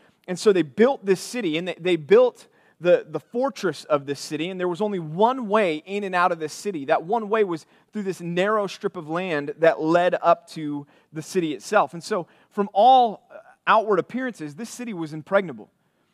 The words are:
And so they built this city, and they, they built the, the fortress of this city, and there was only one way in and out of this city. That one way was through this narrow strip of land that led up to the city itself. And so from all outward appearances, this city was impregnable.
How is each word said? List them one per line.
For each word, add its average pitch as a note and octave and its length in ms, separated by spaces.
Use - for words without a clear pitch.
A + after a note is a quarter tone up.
And F3+ 100
so G#3+ 140
they F3+ 100
built G#3 420
this F#3+ 140
city, F3 400
and F3+ 80
they, F3 140
they F3 160
built G#3 500
the, F3 300
the D#3 80
fortress A#3 640
of C#3+ 240
this C#3 140
city, D#3 300
and F#3 100
there F3+ 80
was E3+ 120
only G#3 200
one G#3 480
way F#3 360
in G3+ 200
and F#3 100
out F3+ 160
of E3+ 80
this D#3 140
city. F3+ 320
That D3+ 180
one G#3 260
way A3 140
was E3+ 240
through G#3 120
this F#3 160
narrow F#3 480
strip - 280
of D#3 140
land D#3+ 480
that D#3+ 220
led F3 420
up E3 280
to D3 360
the D#3 80
city D#3+ 340
itself. E3 380
And E3+ 120
so F#3 240
from G3+ 220
all A#3 560
outward G3+ 320
appearances, E3 560
this A3+ 160
city A#3+ 240
was D#3+ 180
impregnable. D#3+ 600